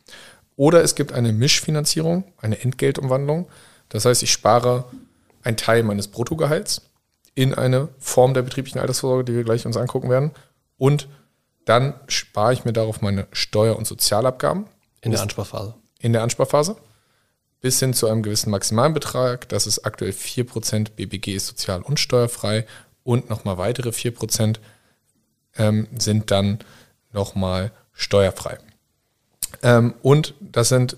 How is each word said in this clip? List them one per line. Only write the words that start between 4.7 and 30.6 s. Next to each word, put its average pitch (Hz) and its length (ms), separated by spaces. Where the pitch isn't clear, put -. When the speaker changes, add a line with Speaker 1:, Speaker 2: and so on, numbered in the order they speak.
Speaker 1:
einen 113 160
Teil 117 260
meines 101 240
Bruttogehalts 147 720
in 131 200
eine 127 340
Form 127 360
der 127 80
betrieblichen 131 380
Altersvorsorge, 127 440
die 120 100
wir 120 100
gleich 117 220
uns 113 100
angucken 127 340
werden. 139 220
Und 143 300
dann 127 280
spare - 460
ich 120 100
mir 117 80
darauf 110 300
meine 98 300
Steuer- 110 440
und 107 100
Sozialabgaben. - 760
Speaker 2:
In 120 80
der 110 80
Speaker 1:
Ist 104 60
Speaker 2:
Ansparphase. 104 500
Speaker 1:
in 117 140
der 110 80
Ansparphase. 147 540
Bis 127 180
hin 131 140
zu 120 160
einem 110 140
gewissen 107 280
maximalen 113 440
Betrag. 127 560
Das - 160
ist 104 140
aktuell - 320
vier - 340
Prozent. 107 500
B 98 100
B 95 120
G 98 160
ist 95 140
sozial- 90 340
und - 180
steuerfrei. 113 680
Und 120 260
nochmal 101 280
weitere 117 340
vier 120 200
Prozent, 110 460
ähm, 107 280
sind 107 320
dann 101 280
nochmal 95 600
steuerfrei. - 680
Ähm, 120 400
und 147 380
das 120 280